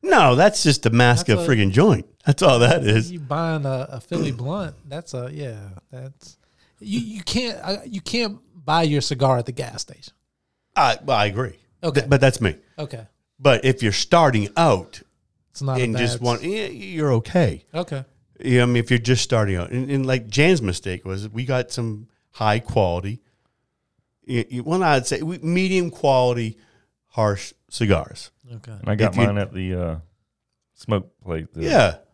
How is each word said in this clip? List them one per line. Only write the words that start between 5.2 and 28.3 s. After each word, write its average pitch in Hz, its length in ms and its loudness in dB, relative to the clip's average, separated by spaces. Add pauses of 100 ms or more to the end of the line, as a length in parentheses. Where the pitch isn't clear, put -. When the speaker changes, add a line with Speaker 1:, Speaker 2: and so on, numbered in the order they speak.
Speaker 2:
yeah. 135 260 -12 (320)
That's 131 460 -20 (420)
you. 214 220 -6
You 214 220 -12
can't. 233 420 -6
I, 196 200 -8
you 208 160 -10
can't 220 380 -4 (260)
buy 160 180 2
your 147 180 2
cigar 131 380 0
at 120 80 -4
the 135 60 -10
gas 120 300 -10
station. - 300 -18 (640)
Speaker 1:
I, 127 280 2
well, 135 120 0
I 104 100 2
agree. 104 320 -6 (240)
Speaker 2:
Okay. 147 180 0
Speaker 1:
Th-, 139 100 -4
but 139 100 6
that's 135 200 4
me. 90 160 0 (220)
Speaker 2:
Okay. 131 280 -14 (320)
Speaker 1:
But 131 260 4
if 131 180 2
you're 110 100 2
starting 131 640 2
out 120 460 0 (480)
Speaker 2:
It's - 120 -16
not 131 180 -4
a - 20 0
Speaker 1:
and 113 140 -2
just 117 240 0
Speaker 2:
bad 123 40 -8
Speaker 1:
want, 120 200 0
yeah, 208 220 -6
you're 156 480 -4
okay. 117 500 0 (100)
Speaker 2:
Okay. 151 300 -8 (340)
Speaker 1:
You 123 200 2
know - 20 6
what - 20 4
I 120 100 4
mean? 120 120 2
If - 60 -6
you're 123 100 4
just 120 240 0
starting 104 320 0
out. 87 140 -6
And, 131 200 -6
and, 135 160 0
like, 127 220 0
Jan's 143 340 4
mistake 92 420 -6
was 98 240 -8
we 113 160 -8
got 127 280 -2
some 113 340 -6 (240)
high 107 300 0
quality, 95 600 -2 (1040)
y-, 120 240 -2
y-, 123 100 -6
well, 180 220 -2
I'd 143 240 2
say - 160 -4
we, 165 160 -8
medium 180 520 0
quality, 123 680 0 (520)
harsh 104 440 -2 (160)
cigars. - 600 -2 (220)